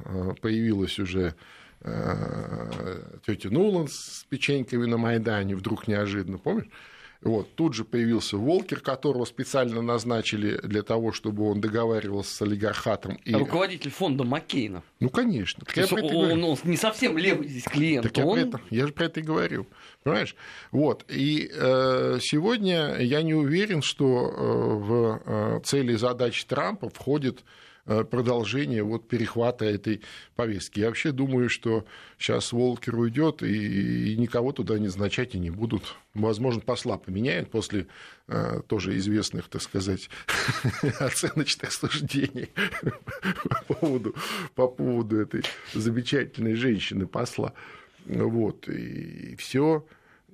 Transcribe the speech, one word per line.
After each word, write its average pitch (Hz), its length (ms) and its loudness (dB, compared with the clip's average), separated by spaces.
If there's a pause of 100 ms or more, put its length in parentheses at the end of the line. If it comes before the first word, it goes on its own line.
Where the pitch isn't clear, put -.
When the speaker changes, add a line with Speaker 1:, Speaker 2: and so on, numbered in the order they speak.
Speaker 1:
э, 92 360 -2
появилась 110 580 2
уже, 92 360 0 (480)
э, 57 1200 -4 (240)
тетя 101 240 -2
Нуланд 170 400 2
с - 380 -12
печеньками 131 580 0
на 117 120 2
Майдане, 110 580 2
вдруг 104 320 -2
неожиданно, 101 500 0
помнишь? 202 300 -2 (540)
Вот, 107 320 0
тут 160 200 2
же 110 100 -4
появился 113 540 2
Волкер, 147 420 0
которого 127 460 0
специально 120 560 0
назначили 113 800 0
для 104 200 0
того, 113 300 0
чтобы 107 380 0
он 104 100 0
договаривался 107 760 0
с - 60 -10
олигархатом. 104 760 0 (100)
И 117 80 2
Speaker 2:
Руководитель 170 560 0
фонда 139 340 0
Маккейна. 120 580 -2 (180)
Speaker 1:
Ну, 127 100 2
конечно. 190 560 0
Так - 80 -8
Speaker 2:
То 165 60 2
Speaker 1:
я - 40 4
Speaker 2:
есть 185 80 2
Speaker 1:
про 185 80 2
это 147 160 0
Speaker 2:
он, 156 120 4
Speaker 1:
говорю. 165 180 2
Speaker 2:
он 147 180 2
не 170 140 2
совсем 220 400 0
левый 175 280 2
здесь 131 180 -8
клиент, 143 420 2
Speaker 1:
Так 110 100 -4
я 131 80 6
Speaker 2:
он 240 260 4
Speaker 1:
про 135 80 -4
это, - 20 -14 (100)
я 120 160 2
же 151 80 -6
про 170 100 0
это 165 160 -4
и - 20 -4
говорю. 170 440 -2 (360)
Понимаешь? - 320 0 (360)
Вот. 135 400 2
И, 151 440 0
э, 127 680 4
сегодня 180 800 2
я 131 180 4
не 160 140 2
уверен, 156 480 2
что, - 240 2 (240)
э, 117 520 2
в, 113 440 2
э, 110 360 0
цели 135 300 2
и 113 40 4
задачи 120 500 0
Трампа 156 420 -2
входит, 135 560 -2 (420)
э, 110 180 2
продолжение 123 800 0
вот 110 240 -4
перехвата 117 560 0
этой 104 360 0 (360)
повестки. 110 440 -2
Я 110 80 4
вообще 117 240 -2
думаю, 131 360 2
что 110 360 0 (340)
щас - 340 0
Волкер 120 420 0
уйдет, 120 480 2
и, 110 720 0
и 110 40 -2
никого 120 360 2
туда 110 240 0
назначать 101 580 -2
и 95 40 -2
не 87 120 -2
будут. 107 460 -4 (180)
Возможно, 110 460 0
посла 117 380 -2
поменяют 117 520 -2
после, 104 360 -2 (420)
э, 113 400 -2
тоже 104 300 0
известных, 98 500 0
так - 140 -8
сказать, 95 460 -2 (200)
<laughs> - 720 0
оценочных 143 720 -2
суждений 139 800 -2 (1160)
по - 80 -2
поводу, 127 400 0 (400)
по 127 140 4
поводу 120 520 0
этой - 220 -2 (320)
замечательной 117 800 0
женщины-посла. 110 1000 -2 (520)
Вот. 113 600 0
И, - 640 -8
и 127 40 -14
все. 151 480 2 (500)